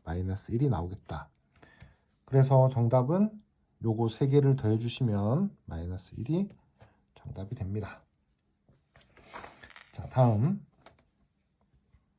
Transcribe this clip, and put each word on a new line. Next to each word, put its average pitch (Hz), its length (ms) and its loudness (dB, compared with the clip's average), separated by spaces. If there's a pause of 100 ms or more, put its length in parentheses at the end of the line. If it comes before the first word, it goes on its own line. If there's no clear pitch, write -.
마이너스 92 480 -6
일이 131 160 0
나오겠다. 87 600 -6 (960)
그래서 135 420 6
정답은 127 600 2 (520)
요거 113 280 0
세 139 180 -2
개를 135 280 4
더해주시면 113 1080 0
마이너스 87 520 -10
일이 165 340 -4 (640)
정답이 - 400 -12
됩니다. 98 480 -10 (1900)
자, - 180 -16
다음 127 540 2 (1500)